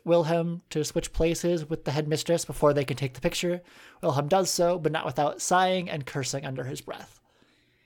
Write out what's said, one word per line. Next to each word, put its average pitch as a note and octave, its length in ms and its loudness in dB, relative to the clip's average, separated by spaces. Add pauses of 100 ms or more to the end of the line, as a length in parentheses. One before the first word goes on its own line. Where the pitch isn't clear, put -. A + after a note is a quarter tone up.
Wilhelm E3+ 680 2
to D3+ 140 -2
switch - 280 -4
places E3 560 0
with D#3+ 160 -6
the - 60 -2
headmistress D3+ 540 0
before D3 280 4
they C#3+ 120 2
can C3+ 120 -4
take C3 180 -4
the - 60 -14
picture. F3 400 -2 (400)
Wilhelm D3 280 0
does F#3+ 200 4
so, F3 300 2
but D3+ 140 0
not D#3 120 -2
without D3 380 -2
sighing F#3 480 2
and C#3+ 160 -6
cursing C#3 400 -6
under C3+ 180 -6
his B2+ 160 -8
breath. - 400 -16 (640)